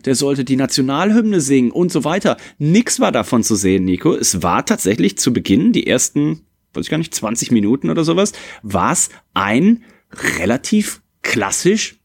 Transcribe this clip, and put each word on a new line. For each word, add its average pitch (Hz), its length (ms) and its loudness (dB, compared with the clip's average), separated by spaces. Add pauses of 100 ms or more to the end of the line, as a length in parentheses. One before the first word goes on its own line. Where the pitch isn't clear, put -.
der 135 100 0
sollte 139 300 -2
die 131 100 0
Nationalhymne 165 840 2
singen 131 300 2
und 175 200 0
so 143 140 0
weiter. 165 320 0 (200)
Nix 170 440 2
war 208 100 2
davon 113 320 0
zu 110 120 0
sehen, 95 280 2
Nico. 92 320 0
Es - 280 -2
war 92 220 0
tatsächlich 196 520 0
zu - 160 0
Beginn, 120 400 2
die - 140 -2
ersten, 147 560 -2 (300)
weiß - 120 -6
ich - 40 -10
gar 160 100 -2
nicht, 165 140 -6
zwanzig - 380 -6
Minuten 117 380 0
oder 165 160 0
sowas, 180 260 0 (320)
war's 104 460 -2 (240)
ein 131 500 2 (560)
relativ 135 640 -2 (200)
klassisch 165 840 -2